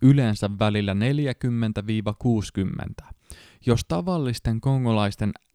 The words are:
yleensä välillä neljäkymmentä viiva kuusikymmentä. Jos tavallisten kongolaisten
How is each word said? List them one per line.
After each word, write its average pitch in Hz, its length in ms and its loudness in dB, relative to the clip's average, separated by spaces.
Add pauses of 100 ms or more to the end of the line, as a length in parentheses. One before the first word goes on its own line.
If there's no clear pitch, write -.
yleensä 120 560 4
välillä 104 360 0
neljäkymmentä 120 920 -2
viiva 107 320 -2
kuusikymmentä. - 840 -2 (640)
Jos 117 220 2
tavallisten 156 720 -2
kongolaisten 110 720 0 (220)